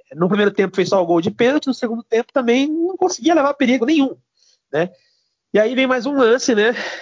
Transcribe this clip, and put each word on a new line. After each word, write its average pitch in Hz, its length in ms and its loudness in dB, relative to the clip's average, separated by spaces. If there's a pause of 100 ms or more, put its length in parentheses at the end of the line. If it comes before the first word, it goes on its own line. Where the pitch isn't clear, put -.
(160)
No 175 140 0
primeiro 202 220 2
tempo 190 260 -2
fez 180 100 0
só 196 140 2
o 170 40 -2
gol 170 140 2
de 165 100 -2
pênalti, 254 380 0
no 254 60 -2
segundo 233 300 -6
tempo - 280 -4
também 262 380 0
não 330 260 -4
conseguia 339 400 0
levar 285 180 2
perigo 240 320 0
nenhum, 269 300 0 (560)
né? 165 200 -2 (600)
E 202 60 4
aí 233 160 0
vem 262 100 2
mais 254 200 -2
um 285 100 -4
lance, 240 400 2
né? 214 180 2 (280)